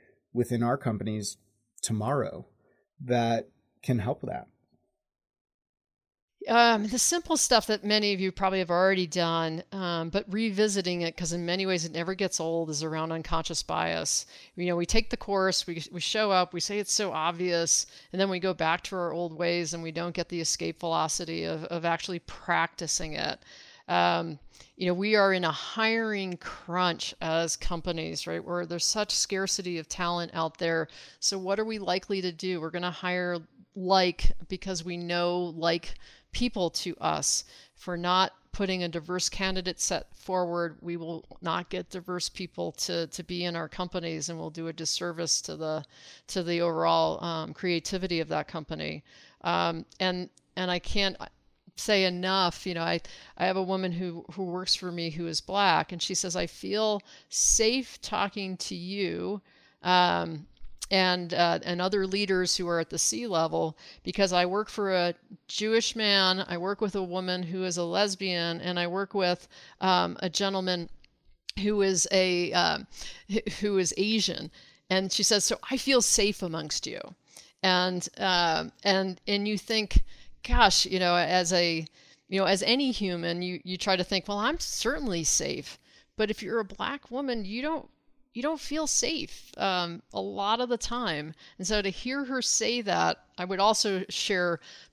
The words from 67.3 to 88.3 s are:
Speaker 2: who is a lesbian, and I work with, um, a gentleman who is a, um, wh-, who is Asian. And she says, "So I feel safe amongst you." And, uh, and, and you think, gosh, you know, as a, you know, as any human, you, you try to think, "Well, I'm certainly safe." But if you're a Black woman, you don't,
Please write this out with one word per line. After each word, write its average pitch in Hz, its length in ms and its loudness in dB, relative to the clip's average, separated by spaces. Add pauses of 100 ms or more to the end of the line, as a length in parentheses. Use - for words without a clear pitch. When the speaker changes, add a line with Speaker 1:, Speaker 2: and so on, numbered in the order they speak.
Speaker 2:
who 185 220 -4
is 180 140 -2
a 175 60 -2
lesbian, 180 800 0
and 180 160 -4
I 175 100 0
work 190 280 -4
with, 180 320 2 (320)
um, 175 400 4
a 185 100 -2
gentleman 185 600 -2 (720)
who 208 180 2
is 190 300 2
a, 180 400 2
um, 170 360 0 (440)
wh-, 214 180 -2 (120)
who 202 180 0
is 180 180 0
Asian. 202 540 0 (380)
And 190 220 0
she - 120 0
says, 208 220 4
"So - 120 0 (140)
I 269 60 -2
feel 254 240 4
safe 208 420 2
amongst 160 420 -6
you." - 140 -8 (640)
And, 180 440 2 (100)
uh, 170 480 2 (180)
and, 190 420 2
and 202 220 0
you 214 100 0
think, 220 460 6 (400)
gosh, 240 420 6
you 185 140 0
know, 175 160 4
as 175 380 4
a, 170 320 2 (420)
you 190 120 0
know, 190 60 4
as 190 180 4
any 262 280 2
human, 175 500 -2
you, 180 220 -4
you 180 140 -6
try 190 180 2
to 175 80 0
think, 185 240 0
"Well, 202 120 -2
I'm 269 200 0
certainly 214 640 -2
safe." 143 560 -2 (380)
But 214 120 2
if 214 140 -4
you're 214 160 -2
a 208 60 -2
Black - 440 -6
woman, 240 360 -4
you 214 160 -6
don't, 302 280 -4 (440)